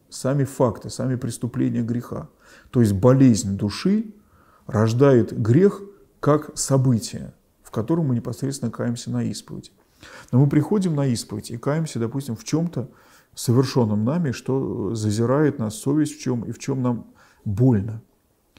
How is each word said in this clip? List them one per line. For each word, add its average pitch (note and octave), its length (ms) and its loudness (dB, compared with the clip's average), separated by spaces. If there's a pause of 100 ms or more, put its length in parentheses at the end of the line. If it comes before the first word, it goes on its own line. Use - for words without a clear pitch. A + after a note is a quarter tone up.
сами C#3 340 -2
факты, B2 460 -2
сами B2 260 -4
преступления A#2+ 640 -4
греха. A#2+ 460 -6 (440)
То B2 100 4
есть G#2+ 100 4
болезнь G#2+ 640 6
души F#3 580 -2 (520)
рождает A#2 640 4
грех B2+ 500 2 (380)
как D3 380 0
событие, B2+ 800 0 (280)
в - 80 -20
котором D#3 360 -2
мы B2 80 0
непосредственно C3 540 -6
каемся A#2+ 420 -6
на A#2+ 120 -4
исповеди. G2+ 480 -10 (600)
Но B2+ 80 6
мы D3 80 6
приходим E3 440 2
на C#3+ 120 0
исповедь G#2+ 460 -4
и A#2 60 -8
каемся, D3+ 420 -4
допустим, A#2 360 -6
в - 80 -16
чём-то D#3+ 460 -4 (460)
совершённом A#2 680 2
нами, D3 280 0
что A2+ 640 -4
зазирает A#2 640 0
нас G#2+ 160 -4
совесть, D3+ 420 -2
в - 20 -20
чём B2 240 -4
и A2+ 80 -8
в A2+ 60 -12
чём C3 240 -6
нам A#2+ 240 -2 (400)
больно. A2 560 2 (560)